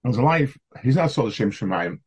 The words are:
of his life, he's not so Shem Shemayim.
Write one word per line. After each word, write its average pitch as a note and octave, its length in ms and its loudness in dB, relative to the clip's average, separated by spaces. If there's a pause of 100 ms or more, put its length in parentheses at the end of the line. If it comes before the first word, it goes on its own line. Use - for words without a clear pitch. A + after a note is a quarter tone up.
of B2 60 0
his G#2 80 0
life, D3 380 2 (240)
he's C3 140 2
not E3 160 2
so A2+ 180 -2
Shem G2+ 220 -2
Shemayim. F2 560 -4